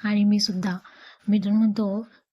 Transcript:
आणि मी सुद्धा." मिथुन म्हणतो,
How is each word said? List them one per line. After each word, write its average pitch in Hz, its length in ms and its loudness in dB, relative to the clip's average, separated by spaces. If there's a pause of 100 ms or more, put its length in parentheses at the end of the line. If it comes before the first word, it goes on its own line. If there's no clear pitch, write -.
आणि 208 200 0
मी 208 160 4
सुद्धा." 185 380 -4 (500)
मिथुन 202 280 0
म्हणतो, 220 520 0 (260)